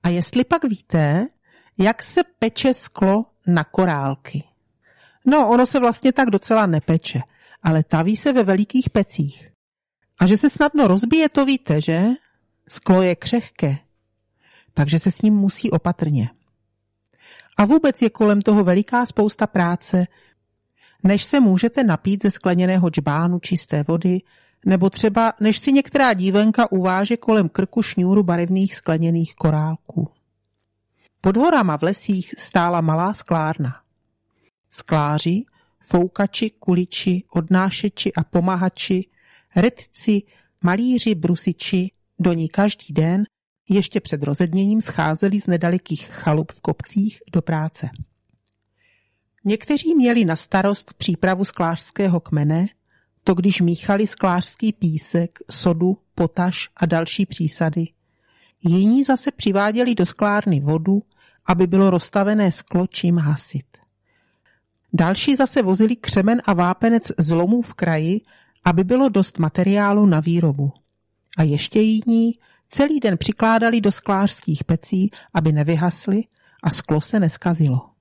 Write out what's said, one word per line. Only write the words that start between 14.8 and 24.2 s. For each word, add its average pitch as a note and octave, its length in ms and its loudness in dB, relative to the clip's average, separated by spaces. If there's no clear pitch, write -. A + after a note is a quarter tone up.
se F#3+ 120 0
s - 120 -6
ním G#3+ 120 4
musí G3 360 -2
opatrně. D3+ 600 -2
A G#3 80 4
vůbec C#4+ 380 2
je A3 80 2
kolem G#3 320 2
toho G#3 220 4
veliká G#3 420 0
spousta G#3+ 400 -2
práce, F3+ 600 -2
než G3+ 220 2
se C#4+ 160 0
můžete A#3 440 2
napít G3 380 0
ze G3+ 80 2
skleněného F3+ 600 0
džbánu D#3+ 480 -2
čisté D3+ 500 -4
vody, F3+ 320 0